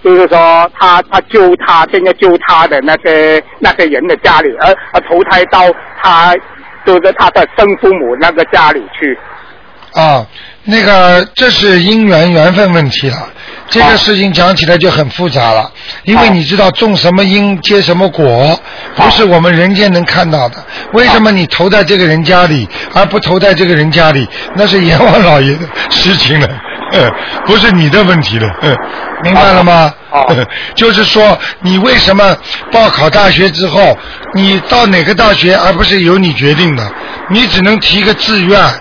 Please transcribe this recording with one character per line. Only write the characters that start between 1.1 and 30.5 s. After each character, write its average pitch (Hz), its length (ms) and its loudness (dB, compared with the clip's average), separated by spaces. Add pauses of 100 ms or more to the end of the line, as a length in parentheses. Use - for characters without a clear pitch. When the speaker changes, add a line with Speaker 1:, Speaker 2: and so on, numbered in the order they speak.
Speaker 1:
他 190 100 0 (100)
救 185 260 4
他， 165 360 0
现 185 100 0
在 185 120 0
救 180 240 2
他 170 280 2
的 147 140 -2
那 156 240 0
些， 156 360 2 (200)
那 196 160 0
些 175 100 0
人 143 220 -2
的 156 160 0
家 170 160 4
里， 151 80 -2 (120)
而， 180 140 2 (180)
而 180 100 0
投 175 280 0
胎 185 220 2
到 185 140 4 (360)
他， 175 320 2 (520)
就 190 80 4
是 180 240 2
他 - 120 2
的 170 160 0 (100)
生 214 100 2 (160)
父 190 60 4
母 135 300 0
那 165 140 0
个 160 140 -2
家 160 260 2
里 143 80 -2 (180)
去？ 139 180 -4 (760)
Speaker 2:
啊， 143 340 0 (380)
那 214 180 0
个， 185 420 4 (100)
这 254 160 0
是 190 320 0
因 214 240 0
缘， 175 260 2
缘 165 220 4
分 190 180 0
问 156 160 0
题 131 220 -4
了。 - 180 -10 (420)
这 226 120 0
个 233 160 2
事 214 180 -2
情 190 160 -2
讲 175 240 0
起 160 80 -2
来 160 140 2
就 175 120 0
很 151 200 -2
复 175 180 -6
杂 120 240 0
了， 110 80 2
Speaker 1:
啊。 107 100 -8 (340)
Speaker 2:
因 220 140 0
为 233 120 2
你 175 120 0
知 156 140 -4
道 190 140 2
种 208 260 -2
什 175 180 0
么 196 80 2
因 196 380 0
接 202 220 0
什 175 120 0
么 185 140 0
果， 147 500 0 (380)
Speaker 1:
啊。 - 0 -
Speaker 2:
不 - 140 2
是 - 140 0
我 175 140 4
们 170 160 2
人 180 200 2
间 196 180 2
能 175 140 0
看 175 240 -2
到 135 180 -2
的。 117 80 -10 (380)
为 233 140 2
什 - 120 2
么 214 100 2
你 185 180 0
投 180 200 -2
在 202 160 2
这 190 140 0
个 180 80 2
人 156 180 0
家 180 220 2
里， 139 200 -2 (280)
而 190 100 2
不 202 160 -2
投 180 180 -2
在 196 140 2
这 175 140 0
个 175 80 0
人 151 160 0
家 160 200 2
里？ 135 160 -2 (280)
那 202 120 0
是 190 160 0
阎 165 160 0
王 220 240 2
老 160 160 4
爷 139 180 0
的 170 100 -10 (240)
事 185 260 -2
情 147 240 -2
了， 135 80 0 (480)
<laughs> - 480 -4
不 208 140 0
是 214 120 2
你 165 200 2
的 202 140 2
问 180 180 2
题 110 160 -4
了， 110 100 -2 (720)
明 175 120 -2
白 196 180 4
了 180 100 2
吗？ 165 300 2 (180)
Speaker 1:
啊。 143 100 0
啊。 131 80 0 (240)